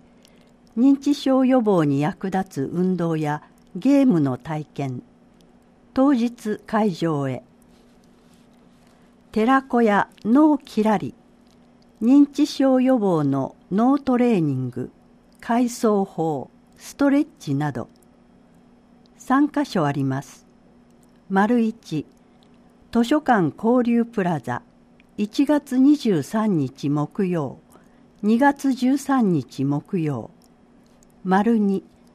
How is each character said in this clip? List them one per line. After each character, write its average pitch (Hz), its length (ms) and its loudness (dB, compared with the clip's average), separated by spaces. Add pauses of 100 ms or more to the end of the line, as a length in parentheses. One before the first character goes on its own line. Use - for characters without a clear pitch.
(760)
認 269 200 4
知 285 180 -2
症 262 300 0
予 254 160 2
防 196 240 2
に 143 160 0
役 185 280 -4
立 190 380 -6
つ - 60 -10
運 185 240 -2
動 170 180 -2
や 151 280 -4 (320)
ゲ 269 260 2
ー 269 40 4
ム 180 140 4
の 135 180 0
体 151 280 -10
験。 131 380 -10 (920)
当 269 200 2
日 233 520 -4
会 214 260 0
場 156 380 -4
へ。 127 140 -8 (1900)
寺 254 300 2
子 240 200 -2
屋 202 280 2 (160)
脳 294 320 4
キ - 260 -4
ラ 214 140 2
リ、 135 160 -6 (880)
認 277 260 6
知 294 200 -2
症 262 340 2
予 262 160 2
防 185 260 0
の 135 320 -2 (160)
脳 247 280 2
ト 254 180 -2
レ 240 180 2
ー 180 40 2
ニ 147 160 0
ン 127 140 -4
グ、 120 220 -10 (480)
回 233 300 0
想 208 340 0
法、 160 460 -6 (280)
ス - 180 -20
ト 277 140 2
レ 285 100 2
ッ 311 80 -2 (120)
チ 139 160 -4
な 147 160 -2
ど。 123 180 -10 (1300)
三 277 300 0
箇 285 180 -4
所 165 200 -2
あ 139 60 0
り 139 120 -4
ま 135 180 -4
す。 - 260 -20 (800)
丸 214 300 0
一、 220 480 -6 (840)
図 233 120 2
書 302 180 0
館 190 340 0
交 247 280 0
流 233 200 0
プ 226 200 -4
ラ 175 160 -2
ザ、 123 240 -8 (540)
一 208 280 -2
月 285 320 -2
二 277 180 6
十 190 280 0
三 214 340 -2
日 139 320 -4
木 147 380 -2
曜、 165 320 -6 (640)
二 220 160 2
月 277 340 2
十 254 240 0
三 262 340 0
日 139 320 -4
木 147 360 -4
曜。 143 320 -6 (920)
丸 208 360 2
二、 196 240 0 (320)